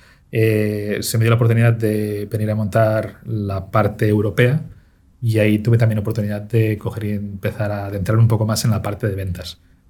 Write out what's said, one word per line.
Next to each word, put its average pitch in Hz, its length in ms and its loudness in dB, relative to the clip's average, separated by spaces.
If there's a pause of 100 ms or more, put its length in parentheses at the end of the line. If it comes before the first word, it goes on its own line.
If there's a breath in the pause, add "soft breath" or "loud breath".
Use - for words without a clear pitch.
(300 loud breath)
Eh, 107 680 0
se 113 180 -2
me 113 60 4
dio 117 60 4
la 117 60 4
oportunidad 117 360 4
de 107 580 -2
venir 107 200 -2
a 107 40 0
montar 110 680 0
la 101 480 -6
parte 107 360 2
europea 113 540 2 (580 soft breath)
y 110 200 0
ahí 107 180 4
tuve 117 180 2
también 113 220 2
oportunidad 104 440 -4
de 107 360 0
coger - 260 -8
y 104 80 -4
empezar 101 600 -6
a 101 140 -6
adentrar 101 320 -2
un 117 100 8
poco 107 180 2
más 107 180 -2
en 110 60 2
la 101 100 0
parte 101 280 -4
de 98 80 -4
ventas. 92 440 -8 (300)